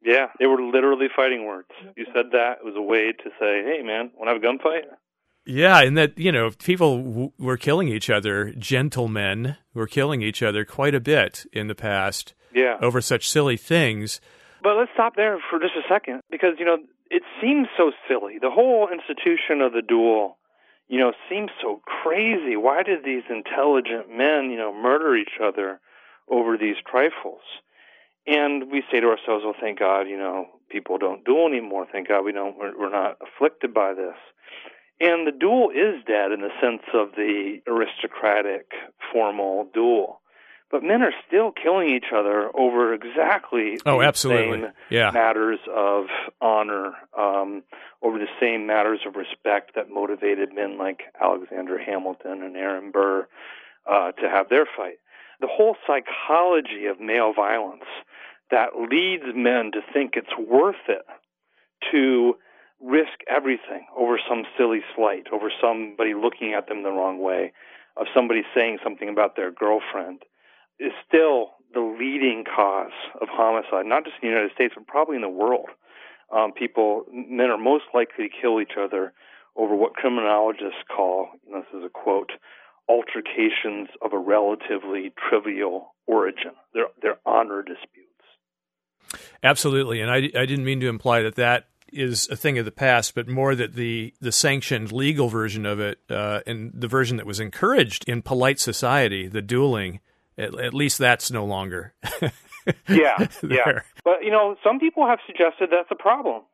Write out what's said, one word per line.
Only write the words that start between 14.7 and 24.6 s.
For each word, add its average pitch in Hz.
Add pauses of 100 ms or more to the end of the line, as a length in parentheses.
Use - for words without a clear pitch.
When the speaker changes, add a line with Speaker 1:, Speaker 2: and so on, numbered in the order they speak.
Speaker 1:
let's 240
stop 226
there 208 (100)
for -
just 175
a 151
second, 135
because, 165
you 170
know, 170 (320)
it - (180)
seems 269
so 165 (140)
silly. 107
The -
whole 220
institution 170
of 127
the 117
duel, 110 (520)
you 127
know, 123 (160)
seems 202 (100)
so 107
crazy. 170
Why 135
did 180
these 131
intelligent 117
men, 135
you 120
know, 107